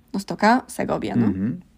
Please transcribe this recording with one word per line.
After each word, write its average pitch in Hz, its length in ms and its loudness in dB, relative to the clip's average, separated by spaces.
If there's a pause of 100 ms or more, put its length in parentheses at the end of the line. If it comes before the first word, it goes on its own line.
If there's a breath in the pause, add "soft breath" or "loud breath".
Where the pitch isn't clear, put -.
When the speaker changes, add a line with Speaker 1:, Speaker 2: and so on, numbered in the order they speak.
(140)
Speaker 1:
nos 196 140 -6
toca 214 400 2
Segovia, - 480 -4
¿no? 117 140 4
Speaker 2:
Ujú. 98 300 -2 (180)